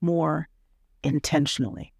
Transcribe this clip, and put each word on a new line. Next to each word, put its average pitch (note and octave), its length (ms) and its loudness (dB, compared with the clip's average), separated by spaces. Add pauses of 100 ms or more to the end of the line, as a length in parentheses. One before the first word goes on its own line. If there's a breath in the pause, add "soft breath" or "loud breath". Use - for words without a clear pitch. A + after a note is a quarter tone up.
more D#3+ 480 0 (540)
intentionally. C#3+ 960 -2